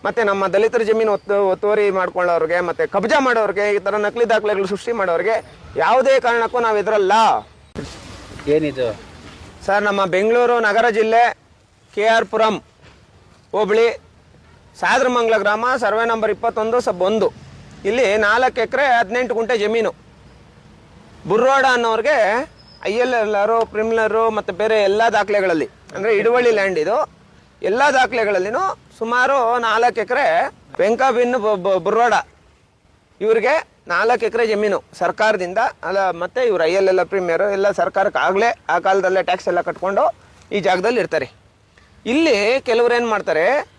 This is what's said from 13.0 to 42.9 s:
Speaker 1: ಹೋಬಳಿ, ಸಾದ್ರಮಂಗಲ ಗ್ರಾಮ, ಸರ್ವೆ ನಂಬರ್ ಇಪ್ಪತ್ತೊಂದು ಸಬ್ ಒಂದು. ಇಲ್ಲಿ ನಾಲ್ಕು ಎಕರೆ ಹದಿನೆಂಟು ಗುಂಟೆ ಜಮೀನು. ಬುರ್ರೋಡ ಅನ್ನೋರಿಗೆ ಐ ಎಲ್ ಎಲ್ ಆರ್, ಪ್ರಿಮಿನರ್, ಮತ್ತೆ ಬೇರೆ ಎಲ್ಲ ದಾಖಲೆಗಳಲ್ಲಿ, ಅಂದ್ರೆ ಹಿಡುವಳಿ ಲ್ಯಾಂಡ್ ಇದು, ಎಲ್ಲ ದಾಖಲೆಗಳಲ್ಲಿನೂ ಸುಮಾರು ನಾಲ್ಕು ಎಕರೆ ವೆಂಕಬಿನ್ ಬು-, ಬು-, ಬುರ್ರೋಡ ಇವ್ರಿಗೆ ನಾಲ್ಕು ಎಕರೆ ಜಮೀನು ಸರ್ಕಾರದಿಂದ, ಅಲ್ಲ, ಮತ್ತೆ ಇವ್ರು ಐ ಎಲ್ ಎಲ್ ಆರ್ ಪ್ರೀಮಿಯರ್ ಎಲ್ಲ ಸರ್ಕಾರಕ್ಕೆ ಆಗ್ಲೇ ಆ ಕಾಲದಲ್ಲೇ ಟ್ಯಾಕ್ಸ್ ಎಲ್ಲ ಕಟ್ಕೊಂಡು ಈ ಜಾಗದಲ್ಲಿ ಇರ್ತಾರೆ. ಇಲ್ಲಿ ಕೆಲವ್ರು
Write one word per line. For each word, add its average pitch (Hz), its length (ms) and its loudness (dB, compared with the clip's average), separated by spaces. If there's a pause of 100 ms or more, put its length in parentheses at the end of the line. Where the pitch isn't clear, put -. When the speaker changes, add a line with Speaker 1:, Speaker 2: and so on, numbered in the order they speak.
Speaker 1:
ಹೋಬಳಿ, 214 380 2 (880)
ಸಾದ್ರಮಂಗಲ 233 580 2
ಗ್ರಾಮ, 208 280 0 (120)
ಸರ್ವೆ 226 280 0
ನಂಬರ್ 226 260 0
ಇಪ್ಪತ್ತೊಂದು 226 500 -2
ಸಬ್ 190 200 -4
ಒಂದು. 202 320 0 (520)
ಇಲ್ಲಿ 214 320 2
ನಾಲ್ಕು 226 440 2
ಎಕರೆ 254 240 0
ಹದಿನೆಂಟು 240 480 0
ಗುಂಟೆ 226 240 -2
ಜಮೀನು. 214 360 -2 (1300)
ಬುರ್ರೋಡ 262 440 2
ಅನ್ನೋರಿಗೆ 240 460 0 (680)
ಐ 196 80 -4
ಎಲ್ 247 200 0
ಎಲ್ 214 220 0
ಆರ್, 220 300 2
ಪ್ರಿಮಿನರ್, 220 680 0
ಮತ್ತೆ 208 220 -6
ಬೇರೆ 214 300 0
ಎಲ್ಲ 202 180 2 (120)
ದಾಖಲೆಗಳಲ್ಲಿ, 190 560 0 (260)
ಅಂದ್ರೆ 202 180 -2
ಹಿಡುವಳಿ 233 380 2
ಲ್ಯಾಂಡ್ 196 280 0
ಇದು, 208 300 -2 (540)
ಎಲ್ಲ 208 180 0 (120)
ದಾಖಲೆಗಳಲ್ಲಿನೂ 240 840 -2 (200)
ಸುಮಾರು 247 600 0
ನಾಲ್ಕು 233 440 0
ಎಕರೆ 233 500 0 (280)
ವೆಂಕಬಿನ್ 240 560 2
ಬು-, 214 220 0
ಬು-, 185 220 0
ಬುರ್ರೋಡ 220 340 2 (1080)
ಇವ್ರಿಗೆ 226 460 0 (200)
ನಾಲ್ಕು 220 380 0
ಎಕರೆ 226 220 0
ಜಮೀನು 208 360 -2 (160)
ಸರ್ಕಾರದಿಂದ, 185 580 0 (260)
ಅಲ್ಲ, 190 280 0
ಮತ್ತೆ 180 360 -4
ಇವ್ರು 180 160 2
ಐ 160 100 2
ಎಲ್ 190 140 2
ಎಲ್ 185 120 2
ಆರ್ 175 80 0
ಪ್ರೀಮಿಯರ್ 175 340 -2
ಎಲ್ಲ 196 300 0
ಸರ್ಕಾರಕ್ಕೆ 190 480 -2
ಆಗ್ಲೇ 190 400 0 (100)
ಆ 170 100 0
ಕಾಲದಲ್ಲೇ 185 440 0
ಟ್ಯಾಕ್ಸ್ 185 240 -4
ಎಲ್ಲ 175 140 0
ಕಟ್ಕೊಂಡು 196 540 -2 (360)
ಈ 202 80 -2
ಜಾಗದಲ್ಲಿ 185 400 0
ಇರ್ತಾರೆ. 156 320 -4 (720)
ಇಲ್ಲಿ 247 560 2
ಕೆಲವ್ರು 240 340 2